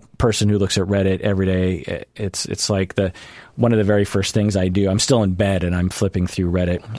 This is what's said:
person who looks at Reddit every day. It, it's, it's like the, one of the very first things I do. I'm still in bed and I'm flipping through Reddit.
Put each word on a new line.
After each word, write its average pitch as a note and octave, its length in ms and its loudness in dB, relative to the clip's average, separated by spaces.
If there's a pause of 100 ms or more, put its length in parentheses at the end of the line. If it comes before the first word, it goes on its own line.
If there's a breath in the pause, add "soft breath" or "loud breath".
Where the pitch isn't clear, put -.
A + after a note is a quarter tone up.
(180)
person A2 300 2
who G#2 80 4
looks G2 220 0
at F#2+ 60 0
Reddit F#2+ 360 0
every G2 240 0
day. F#2 340 0
It, - 360 -8
it's, - 320 -6
it's - 240 -4
like F#2+ 240 0
the, F#2+ 180 0 (440 loud breath)
one A#2+ 160 2
of A2 60 4
the G#2+ 60 2
very G2+ 200 4
first G2 280 -2
things G#2 240 0
I F#2 120 2
do. G2 200 2
I'm G2 120 2
still A#2 240 2
in F#2+ 100 0
bed F#2+ 300 0
and F2 100 0
I'm F2+ 140 0
flipping F#2 400 -2
through F2 240 -2
Reddit. F2+ 320 -2 (140)